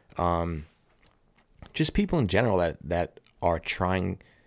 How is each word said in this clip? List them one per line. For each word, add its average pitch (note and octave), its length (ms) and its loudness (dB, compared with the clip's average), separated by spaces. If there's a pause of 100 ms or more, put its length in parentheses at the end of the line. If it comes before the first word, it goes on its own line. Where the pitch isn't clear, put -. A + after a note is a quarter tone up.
(160)
um, E2+ 500 -2 (1080)
just - 180 0
people F#3+ 260 2
in A2 100 2
general G2+ 300 2
that, E2 260 0
that E2+ 360 -4 (200)
are E2+ 180 2
trying F#2 640 -2 (260)